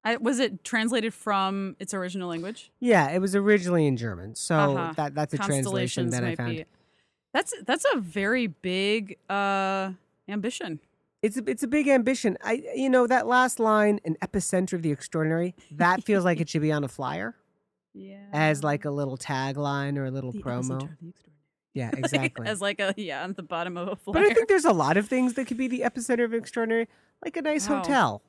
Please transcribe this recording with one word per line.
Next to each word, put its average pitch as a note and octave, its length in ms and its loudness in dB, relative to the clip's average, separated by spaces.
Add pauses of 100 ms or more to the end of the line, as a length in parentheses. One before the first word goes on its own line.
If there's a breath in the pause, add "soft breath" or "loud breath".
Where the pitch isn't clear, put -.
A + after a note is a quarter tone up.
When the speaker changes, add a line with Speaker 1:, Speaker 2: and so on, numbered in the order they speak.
Speaker 1:
I, A3+ 140 0
was A#3 240 0
it G#3 240 -2
translated A3+ 500 0
from G3 640 -2
its G3 160 -10
original F3+ 340 -6
language? E3+ 520 -10
Speaker 2:
Yeah, F#3+ 300 6
it F3+ 100 0
was F#3+ 160 0
originally F3+ 500 4
in C3+ 100 2
German. G#2+ 380 -8
So - 220 -2
Speaker 1:
Uh-huh. D3+ 400 2
Speaker 2:
that, C#3+ 180 -4
that's D3+ 200 -4
a - 20 -2
translation C#3 260 0
Speaker 1:
Constellations - 520 -2
Speaker 2:
that B2 100 -2
I A#2+ 60 -2
Speaker 1:
might - 60 -6
Speaker 2:
found. A#2+ 200 -4
Speaker 1:
be... D#3+ 80 -10 (680)
That's, G#4 220 -2 (100)
that's D4 200 -2 (100)
a C#4+ 60 0
very G#3 480 -2
big, G3 680 -4 (100)
uh, G3 640 -2 (360)
ambition. G3+ 520 -6 (420)
Speaker 2:
It's G#3+ 140 0
a, A#3+ 140 -4
it's A#3+ 120 -2
a C4 60 -2
big C#4+ 180 2
ambition. B3 560 4
I, A#3+ 200 -2 (120)
you C4+ 140 0
know, B3+ 180 6
that A#3 200 4
last B3 340 4
line, G#3+ 460 4
"an D#3+ 160 -2
epicenter F#3 500 0
of F3+ 80 -2
the E3 100 0
extraordinary," E3 640 0 (180 soft breath)
that F3 300 4
feels G3 220 2
like E3+ 160 2
it D#3+ 80 -2
should D3+ 140 0
be D3+ 100 2
on D3 100 0
a C3 60 -4
flyer E3 480 -6 (280)
Speaker 1:
<laughs> - 280 -20
Yeah. G3 400 -20
Speaker 2:
as, D3+ 320 2
like, D3 220 0
a D3 40 -4
little C#3 280 -4
tagline C#3 800 -2
or C3+ 80 -4
a C3 40 -4
little C3 220 -6
Speaker 1:
The G#3 80 -8
Speaker 2:
promo. C3 380 -4
Speaker 1:
epicenter D3 140 -8
of D3+ 100 -20
the E3 80 -16
extraordinary. - 240 -20 (400)
Speaker 2:
Yeah, B2 160 -4
Speaker 1:
<laughs> - 20 -4
Like, - 60 -6
Speaker 2:
exactly. C3 480 -2
Speaker 1:
as, G3+ 160 -4
like, G3+ 180 -4
a, G3 160 -2
yeah, D#3+ 280 -8
on F#3 100 -8
the F#3 80 -12
bottom E3+ 340 -6
of F3 120 -6
a F#3+ 80 -6
flyer. - 180 -10
Speaker 2:
But E4+ 80 4
I G4+ 100 6
think A4+ 160 4
there's F#4+ 160 4
a A#3 80 6
lot D#3 240 4
of G#3 120 0
things B3+ 260 2
that C4+ 120 -2
could A#3 120 -6
be C4 100 -2
the B3 120 -4
epicenter A#3+ 440 0
of A3+ 80 -4
extraordinary, A3+ 560 -2 (340 soft breath)
like D#4+ 140 -8
a E4 60 -4
nice D4+ 260 0
Speaker 1:
Wow. C#4+ 140 2
Speaker 2:
hotel. E3+ 460 2